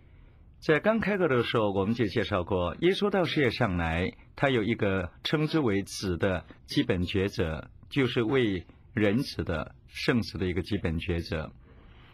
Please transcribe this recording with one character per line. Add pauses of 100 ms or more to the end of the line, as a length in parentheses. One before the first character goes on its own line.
(600)
在
刚
开
课
的
时
候，
我
们
就
介
绍
过，
耶
稣
到
世
界
上
来， (240)
他
有
一
个 (140)
称
之
为
子
的 (200)
基
本
抉
择， (200)
就
是
为 (280)
人
子
的 (140)
圣
子
的
一
个
基
本
抉
择。 (640)